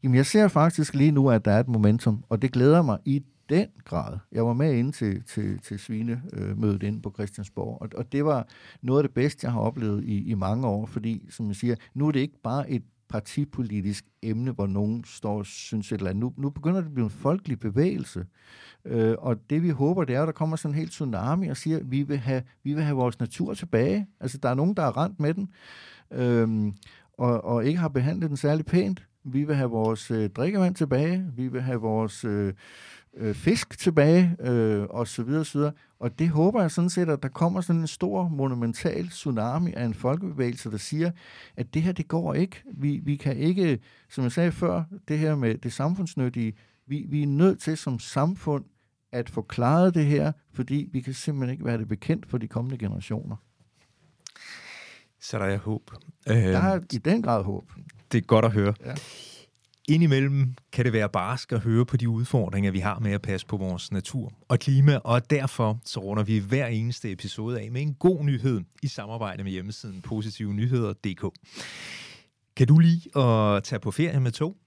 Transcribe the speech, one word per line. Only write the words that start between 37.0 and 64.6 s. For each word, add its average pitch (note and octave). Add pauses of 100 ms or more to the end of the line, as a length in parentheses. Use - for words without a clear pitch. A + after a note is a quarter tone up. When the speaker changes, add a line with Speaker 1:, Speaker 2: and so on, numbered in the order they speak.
Speaker 1:
at C#3+
der C3+
kommer F3
sådan E3+
en D#3+
stor, F#3
monumental C3+
tsunami C#3
af B2
en A2+
folkebevægelse, C3
der G#2+
siger, D#3+ (460)
at -
det D#3+
her, F3+
det F3
går E3
ikke. F#3 (100)
Vi, C#3+
vi C#3+
kan C#3
ikke, E3 (300)
som C3+
jeg A#2+
sagde E3+
før, F3 (240)
det D3+
her D#3
med A#2
det -
samfundsnyttige, C3 (340)
vi, C#3+
vi D3
er D3
nødt D#3+
til D#3
som B2+
samfund D3+ (460)
at A#2+
få A2+
klaret D#3+
det D#3
her, D3 (220)
fordi C#3
vi C3
kan C3
simpelthen C3
ikke -
være A#2
det A2
bekendt D#3+
for C3
de A2+
kommende B2
generationer. G#2 (1900)
Speaker 2:
Så -
der G2+
er G2
håb. G#2+ (360)
Speaker 1:
Der A2
er A2+
Speaker 2:
Øhm, E3+
Speaker 1:
i B2
den G3
grad A2+
håb. G2 (400)
Speaker 2:
Det A#2+
er A2+
godt A2+
at A2+
høre. G2+ (120)
Speaker 1:
Ja. B2+ (920)
Speaker 2:
Indimellem C#3 (180)
kan A#2+
det A#2+
være G#2+
barsk G#2
at A#2
høre A#2
på B2+
de A#2
udfordringer, G2+
vi F#2+
har G2+
med G#2+
at G2+
passe F#2+
på G#2
vores F#2
natur A2 (140)
og B2
klima, C#3